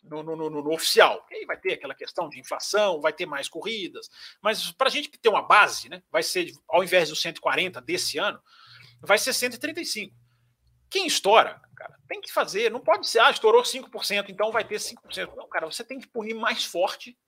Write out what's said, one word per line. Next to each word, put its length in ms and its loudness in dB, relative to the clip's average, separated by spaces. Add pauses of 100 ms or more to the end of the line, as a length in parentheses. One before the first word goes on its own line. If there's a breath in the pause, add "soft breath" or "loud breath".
No, 180 -12
no, 140 -8
no, 140 -4
no 220 -4
oficial. 560 4
E 100 -14
aí 60 -12
vai 120 -8
ter 160 -4
aquela 240 -8
questão 320 -8
de 100 -16
inflação, 600 -2
vai 120 0
ter 140 -6
mais 220 -8
corridas. 600 -8 (320 loud breath)
Mas 300 -2
pra 180 0
gente 220 -4
ter 180 0
uma 140 2
base, 460 4
né? 200 -18
Vai 140 0
ser, 300 -4 (160)
ao 160 4
invés 240 2
dos 120 -6
cento 180 -6
e 20 -16
quarenta 400 -2
desse 360 -4
ano, 220 -4 (640 loud breath)
vai 160 4
ser 140 0
cento 220 -2
e 40 -16
trinta 220 -8
e 40 -8
cinco. 300 -8 (760)
Quem 180 -2
estoura, 520 6 (140)
cara, 320 -20
tem 140 -12
que 120 -16
fazer, 380 0
não 80 -10
pode 300 -2
ser, 100 0
"Ah, 100 8
estourou 360 6
cinco 260 -6
por 140 -10
cento, 260 -4
então 220 -2
vai 100 0
ter 160 -6
cinco 240 -10
por 100 -16
cento." 220 -8
Não, 140 -18
cara, 180 -4
você 160 -10
tem 160 -12
que 80 -16
punir 280 -8
mais 300 -2
forte. 640 -4